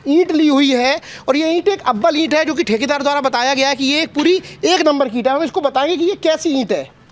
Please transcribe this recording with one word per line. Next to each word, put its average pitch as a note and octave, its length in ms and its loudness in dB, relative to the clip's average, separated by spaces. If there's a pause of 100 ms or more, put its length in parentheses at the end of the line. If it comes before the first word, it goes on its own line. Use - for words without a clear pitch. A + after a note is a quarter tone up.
ईंट E4+ 240 2
ली D#4 160 2
हुई C#4 220 4
है C4 300 0 (280)
और C4 80 2
ये D#4+ 140 0
ईंट F4 180 0
एक G4 120 -2
अव्वल B3+ 360 0
ईंट D4+ 180 0
है, D#4 100 2
जो D#4 100 -4
कि B3+ 100 -2
ठेकेदार C4+ 380 -2
द्वारा C#4+ 180 0
बताया C4 340 0
गया C4+ 140 0
है C#4 80 -2
कि C#4 80 -4
ये C#4+ 180 0
एक - 120 -8
पूरी E4 280 2 (220)
एक F4 220 2
नंबर C#4 220 2
की A3+ 100 -6
ईंट A#3+ 100 0
है। C4 60 2
हम D4 80 0
इसको E4 180 -4
बताएंगे D4 360 0
कि D4+ 80 -2
ये F#4+ 100 0
कैसी D#4+ 340 -2
ईंट C4 240 -2
है। C#3+ 180 -6 (220)